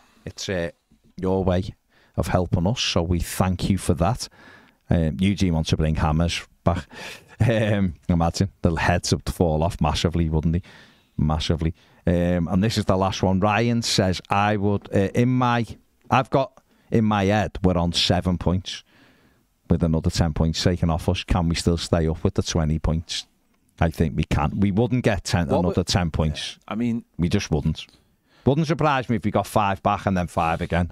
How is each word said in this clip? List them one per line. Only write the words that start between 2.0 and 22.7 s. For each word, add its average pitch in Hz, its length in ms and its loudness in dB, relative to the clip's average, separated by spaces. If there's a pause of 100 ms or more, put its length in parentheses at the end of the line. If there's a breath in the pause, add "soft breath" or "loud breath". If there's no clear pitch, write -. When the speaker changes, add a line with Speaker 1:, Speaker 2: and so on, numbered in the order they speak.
Speaker 1:
of 90 100 0
helping 87 400 0
us, 123 140 -2
so - 220 0
we 87 160 0
thank - 500 -2
you 98 80 2
for - 180 0
that. 85 320 -2 (640 loud breath)
Um, 80 300 2
Eugene 95 340 2
wants 78 160 0
to 82 80 2
bring 78 180 0
Hammers 80 500 0 (180)
back. 85 240 0 (500 loud breath)
Um, 107 580 2 (120)
imagine 85 420 2 (120)
the 87 140 2
heads 87 380 0
would - 160 -4
fall 78 320 2
off 87 200 -2
massively, 80 480 0
wouldn't 80 240 0
they? 87 80 0 (560 loud breath)
Massively. 78 560 0 (340 soft breath)
Um, 87 400 2
and 95 160 0
this 110 140 0
is 101 80 -2
the 98 100 2
last 95 260 0
one. 95 200 2
Ryan 117 400 0
says, 92 480 0
"I 104 260 2
would, 101 400 -2
uh, 98 180 2
in 123 160 2
my, 120 360 0 (440)
I've 127 200 2
got - 340 -2 (280 soft breath)
in 113 120 4
my 104 220 2
head, 101 260 2 (100)
we're 90 160 4
on 85 140 0
seven 90 460 0
points - 460 -4 (840 soft breath)
with 80 140 2
another 80 260 0
ten 85 240 0
points 80 300 0
taken 90 260 0
off 80 200 -2
us. 87 160 -4
Can 85 240 0
we 82 60 0
still 85 220 0
stay 82 300 0
up 80 160 -4
with 98 120 0
the 95 80 0
twenty 78 360 0